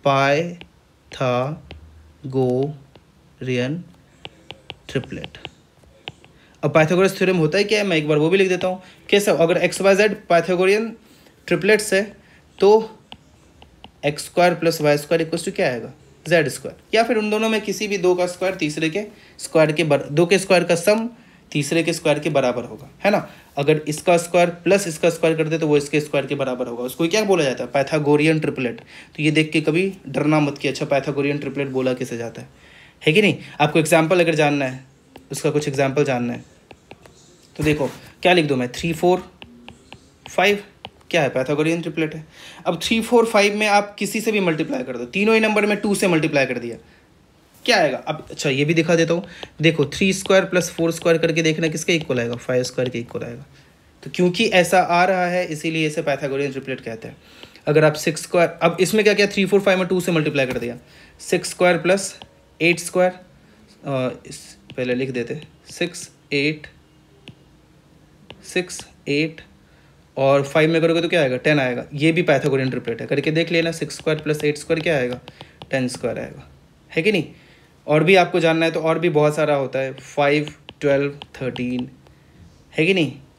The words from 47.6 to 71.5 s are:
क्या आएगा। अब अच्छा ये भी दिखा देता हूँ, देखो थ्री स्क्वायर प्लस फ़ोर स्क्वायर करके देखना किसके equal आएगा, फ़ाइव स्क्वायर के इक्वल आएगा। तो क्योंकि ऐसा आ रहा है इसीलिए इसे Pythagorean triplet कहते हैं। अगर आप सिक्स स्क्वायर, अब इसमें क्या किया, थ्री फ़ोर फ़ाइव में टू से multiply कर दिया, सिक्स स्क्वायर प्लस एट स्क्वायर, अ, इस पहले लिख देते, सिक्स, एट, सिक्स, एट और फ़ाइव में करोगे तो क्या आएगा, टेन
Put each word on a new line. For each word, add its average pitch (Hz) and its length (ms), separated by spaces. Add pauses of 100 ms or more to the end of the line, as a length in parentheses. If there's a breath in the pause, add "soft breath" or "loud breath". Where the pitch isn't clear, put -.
क्या 233 140
आएगा। 135 200
अब - 320
अच्छा - 200
ये 139 140
भी 165 100
दिखा 165 220
देता 165 180
हूँ, 170 100 (380 loud breath)
देखो 156 240
थ्री 190 260
स्क्वायर 190 320
प्लस 175 260
फ़ोर 165 220
स्क्वायर 165 260
करके 160 240
देखना 160 260
किसके 160 260
equal 143 260
आएगा, 117 160
फ़ाइव 127 260
स्क्वायर 127 260
के 120 100
इक्वल - 260
आएगा। 120 200 (580 soft breath)
तो - 80
क्योंकि 180 440
ऐसा 180 260
आ 170 240
रहा 180 220
है 180 220
इसीलिए 160 380
इसे 151 160
Pythagorean 139 500
triplet 131 280
कहते 110 280
हैं। - 80 (520 loud breath)
अगर 151 160
आप 151 120
सिक्स - 260
स्क्वायर, 170 400
अब 170 180
इसमें 208 240
क्या 208 100
किया, 202 120
थ्री 202 200
फ़ोर 196 140
फ़ाइव 190 180
में 185 100
टू 185 120
से 180 120
multiply 147 340
कर 123 120
दिया, 117 200 (420 loud breath)
सिक्स - 300
स्क्वायर 180 280
प्लस 185 360 (460)
एट 170 200
स्क्वायर, 180 320 (720 soft breath)
अ, 131 260 (160)
इस - 140 (360)
पहले 123 180
लिख 131 160
देते, 123 300 (300)
सिक्स, - 400 (220)
एट, 147 340 (1800)
सिक्स, - 420 (220)
एट 156 320 (760 soft breath)
और 139 280
फ़ाइव 160 260
में 165 100
करोगे 165 200
तो 170 80
क्या 170 120
आएगा, 127 180
टेन 151 220